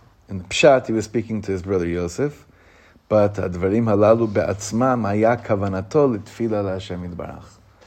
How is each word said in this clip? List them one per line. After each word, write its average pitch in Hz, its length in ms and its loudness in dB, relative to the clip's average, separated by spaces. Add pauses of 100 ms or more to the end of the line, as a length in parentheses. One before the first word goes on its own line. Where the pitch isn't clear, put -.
(280)
In 98 120 -8
the 90 60 -12
Pshat, 135 420 4
he 120 60 -2
was 107 120 0
speaking 107 380 -6
to 98 80 -6
his 92 100 -4
brother 92 260 -2
Yosef, 87 580 -4 (640)
but 104 260 4
"Advarim 95 500 0
halalu 107 480 4
be'atzmam 110 680 -2
haya 107 340 2
kavanato 107 800 0
litfila 107 460 -4
laHashem 92 440 -8
yitbarach." 85 380 -12 (420)